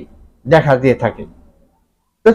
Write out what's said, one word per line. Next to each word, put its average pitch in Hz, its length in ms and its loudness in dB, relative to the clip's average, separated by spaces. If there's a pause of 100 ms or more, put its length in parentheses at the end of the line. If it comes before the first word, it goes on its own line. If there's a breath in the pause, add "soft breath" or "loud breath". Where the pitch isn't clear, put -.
(460)
দেখা 147 360 2
দিয়ে 123 200 0
থাকে। 101 220 -8 (1000)
তো 220 100 6